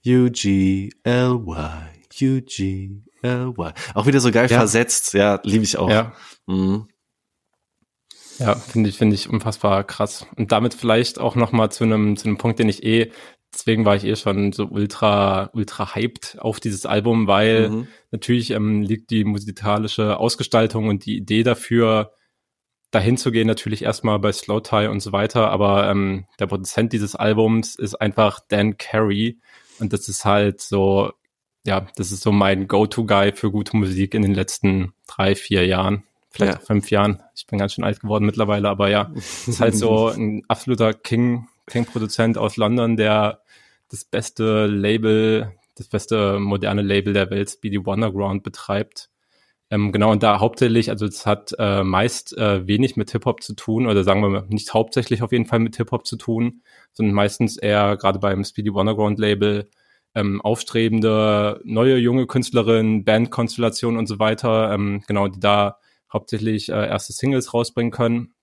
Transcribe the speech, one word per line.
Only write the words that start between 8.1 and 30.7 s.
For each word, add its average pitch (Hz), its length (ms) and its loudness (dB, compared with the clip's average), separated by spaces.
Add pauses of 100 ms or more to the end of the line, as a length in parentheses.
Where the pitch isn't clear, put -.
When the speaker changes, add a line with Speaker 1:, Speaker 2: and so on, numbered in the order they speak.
Speaker 2:
Ja, 113 160 0
finde 110 360 -2
ich, - 80 -14
finde 107 160 4
ich - 160 -6
unfassbar 101 540 0
krass. - 420 -6 (100)
Und 110 160 -2
damit 113 220 2
vielleicht 117 440 0
auch 120 180 -2
noch 117 160 2
mal 110 180 4
zu - 140 -4
einem, 107 320 2
zu - 120 -6
einem 104 80 0
Punkt, 113 220 -2
den 110 100 2
ich - 160 -4
eh, 113 260 2 (440)
deswegen 113 320 0
war 101 100 6
ich 101 80 -4
eh 107 120 0
schon 101 360 0
so 104 140 -4
ultra, 101 880 0
ultra 104 400 -6
hyped - 460 -6
auf 110 200 -4
dieses 101 240 -6
Album, 110 420 2
weil 107 440 4
Speaker 1:
Mhm. 113 180 -6 (220)
Speaker 2:
natürlich, 120 400 -2
ähm, 107 320 0
liegt 107 280 -4
die 110 140 2
musikalische 104 960 -2
Ausgestaltung 110 680 0
und 104 180 -2
die 107 100 -4
Idee 104 280 0
dafür, 113 680 2 (800)
dahin 113 260 2
zu 127 160 -4
gehen, 110 140 2
natürlich 110 360 -2
erstmal 107 360 -2
bei 101 140 0
Slowthai 107 580 -2
und 104 100 -4
so 98 120 -8
weiter, 107 380 0
aber, 101 400 2
ähm, 98 360 -2 (120)
der 101 80 -2
Produzent 104 460 -4
dieses 104 240 -4
Albums 110 600 0
ist 101 200 -8
einfach 107 520 0
Dan 104 280 0
Carey 110 640 -2 (400)
und 107 140 -2
das - 140 -6
ist - 180 -8
halt 101 340 2
so 98 520 2 (540)